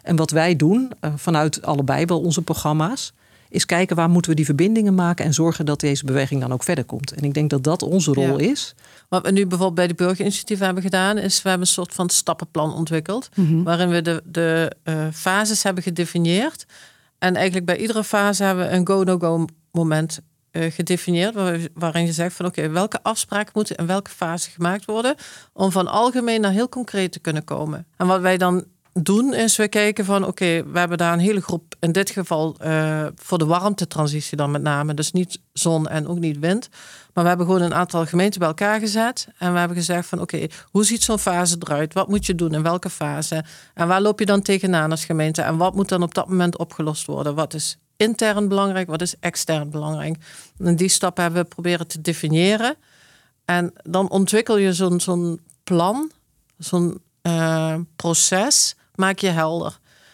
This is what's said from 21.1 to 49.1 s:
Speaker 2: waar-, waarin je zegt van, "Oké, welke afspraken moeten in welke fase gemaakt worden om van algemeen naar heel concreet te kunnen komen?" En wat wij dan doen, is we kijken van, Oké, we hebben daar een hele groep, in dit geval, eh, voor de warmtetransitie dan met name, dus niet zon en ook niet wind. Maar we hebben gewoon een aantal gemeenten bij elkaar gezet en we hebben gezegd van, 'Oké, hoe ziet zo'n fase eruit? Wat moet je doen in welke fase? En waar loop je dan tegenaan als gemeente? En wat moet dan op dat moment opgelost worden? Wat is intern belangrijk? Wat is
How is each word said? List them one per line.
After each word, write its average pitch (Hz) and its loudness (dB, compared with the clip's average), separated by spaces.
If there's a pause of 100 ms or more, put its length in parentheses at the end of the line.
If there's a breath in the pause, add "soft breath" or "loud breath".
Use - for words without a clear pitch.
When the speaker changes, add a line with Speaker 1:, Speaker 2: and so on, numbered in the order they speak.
Speaker 2:
waar-, 180 -2 (160)
waarin 170 0
je 165 -2
zegt 170 -4
van, 175 -4
"Oké, 156 -2
welke 180 -2
afspraken 208 -4
moeten 214 -2
in 170 -4
welke 196 -2
fase 170 -6
gemaakt 175 -2
worden 233 -2 (380 loud breath)
om 190 0
van 185 2
algemeen 240 2
naar 202 2
heel 233 2
concreet 196 -4
te - -14
kunnen 151 -2
komen?" 151 -6 (100)
En 180 0
wat 185 4
wij 185 4
dan 180 2 (280)
doen, 208 2
is 226 2
we 214 2
kijken 208 0
van, 196 2
Oké, 170 0
we 170 0
hebben 175 0
daar 170 2
een 170 2
hele 196 2
groep, - -8
in 170 0
dit 190 0
geval, 160 -2
eh, 156 0 (100)
voor - -2
de 160 2
warmtetransitie 160 0
dan 143 0
met 143 -2
name, 147 0
dus 151 -4
niet 180 -2 (140)
zon 160 0
en 156 -4
ook 175 -4
niet 156 -2
wind. 180 0 (460 loud breath)
Maar 175 2
we 175 4
hebben 175 2
gewoon 180 4
een 170 0
aantal 175 0
gemeenten 190 0
bij 170 2
elkaar 202 0
gezet 226 -2 (100)
en 180 0
we 175 2
hebben 175 0
gezegd 175 -2
van, 170 -4
'Oké, 165 -6 (240 loud breath)
hoe 208 2
ziet 220 0
zo'n 220 0
fase 175 0
eruit? 156 -2
Wat 196 0
moet 202 0
je 196 0
doen 165 0
in 156 0
welke 175 -2
fase? 156 -6 (300 loud breath)
En 170 0
waar 185 4
loop 208 2
je 214 0
dan 202 2
tegenaan 185 2
als 160 -4
gemeente? 156 0
En 160 -2
wat 185 2
moet 196 0
dan 180 2
op 170 -2
dat - 0
moment 180 2
opgelost 156 -6
worden? 143 -4
Wat 151 -4
is - -6 (180)
intern 214 0
belangrijk? 196 0
Wat 160 -4
is 180 -4